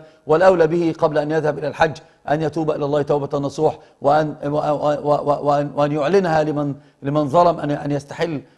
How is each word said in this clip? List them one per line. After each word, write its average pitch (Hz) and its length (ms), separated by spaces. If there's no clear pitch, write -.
والأولى 170 400
به 165 320
قبل 151 200
أن 147 120
يذهب 151 280
إلى 147 100
الحج 147 280
أن 147 120
يتوب 156 280
إلى 147 140
الله 143 180
توبة 143 360
نصوح، 143 400
وأن، 147 320
و-، 143 40
و-، 147 540
و-، 143 280
و-، 143 160
وأن، 143 300
وأن 143 160
يعلنها 160 500
لمن، 147 320
لمن 147 260
ظلم، 170 320
أن، 147 100
أن 143 200
يستحل 147 520